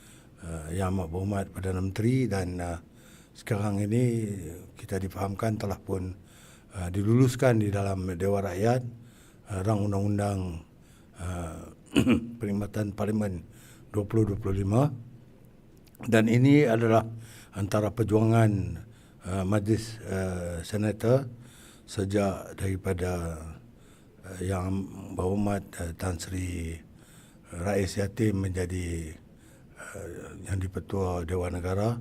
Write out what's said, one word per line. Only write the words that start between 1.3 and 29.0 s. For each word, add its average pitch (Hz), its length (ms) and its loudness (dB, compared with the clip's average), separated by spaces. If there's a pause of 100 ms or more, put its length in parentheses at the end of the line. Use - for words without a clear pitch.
Perdana 92 320 -2
Menteri 113 480 2
dan, 90 320 -2
eh, 87 160 -4 (560)
sekarang 104 480 0
ini 113 480 2 (480)
kita 98 240 -4
difahamkan 101 560 -2
telah 101 240 -4
pun, 92 320 -4 (640)
eh, 87 160 -4
diluluskan 123 640 6
di 101 160 2
dalam 98 400 -2
Dewan 98 320 2
Rakyat, 110 360 2 (680)
eh, 95 160 -4
rang 107 160 2
undang-undang, 101 800 0 (560)
eh, 87 440 -8 (360)
<clears throat> - 400 2
perkhidmatan 104 560 -4
Parlimen 104 480 -2 (480)
dua 104 160 -2
puluh 110 240 2
dua 95 80 -2
puluh 98 240 0
lima. 113 240 4 (1200)
Dan 110 240 6
ini 139 320 8
adalah 113 400 6 (560)
antara 101 320 2
perjuangan, 107 880 4 (480)
eh, 95 160 -2
Majlis, 104 640 0
eh, 90 560 -4
Senator 110 640 2 (560)
sejak 98 720 -2
daripada, 90 880 -4 (800)
eh, 92 320 -4
Yang 95 320 -2 (320)
Berhormat, 101 480 0 (160)
eh, 82 160 -8
Tan 92 240 -2
Sri 87 560 -6 (720)
Rais 95 480 -2
Yatim 98 480 0
menjadi, 87 640 -4 (680)